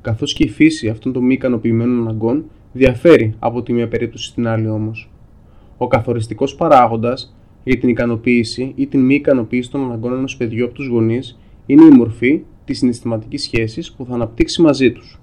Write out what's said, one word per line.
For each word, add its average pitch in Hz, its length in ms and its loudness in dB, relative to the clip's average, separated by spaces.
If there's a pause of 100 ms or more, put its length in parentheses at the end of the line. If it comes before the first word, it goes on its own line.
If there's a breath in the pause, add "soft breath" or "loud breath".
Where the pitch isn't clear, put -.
καθώς 123 320 -4
και - 100 0
η 135 60 0
φύση 151 400 0
αυτών 113 240 -6
των 123 100 -2
μη 127 100 2
ικανοποιημένων 123 640 -2
αναγκών, 113 460 -4 (280 soft breath)
διαφέρει 127 680 4
από 120 240 -4
τη 120 100 -6
μία 117 140 -2
περίπτωση 117 400 -6
στην 120 200 -4
άλλη 110 220 -2
όμως. 107 400 -8 (680 soft breath)
Ο 123 100 -4
καθοριστικός 120 680 -4
παράγοντας 135 800 0 (280)
για 131 140 0
την 127 120 -2
ικανοποίηση 120 880 -2
ή 135 120 -4
την 139 120 -2
μη 131 160 2
ικανοποίηση 127 560 -2
των 139 120 -6
αναγκών 120 300 -6
ενός 135 240 -8
παιδιού 117 280 -4
από 120 80 -10
τους 139 140 -12
γονείς 117 520 -2 (260 soft breath)
είναι 143 180 8
η 160 60 12
μορφή 123 520 4 (240)
της 135 120 -8
συναισθηματικής 120 680 -4
σχέσης 113 480 -4
που - 140 -14
θα 123 80 -10
αναπτύξει 117 480 -2
μαζί 131 300 4
τους. - 320 -18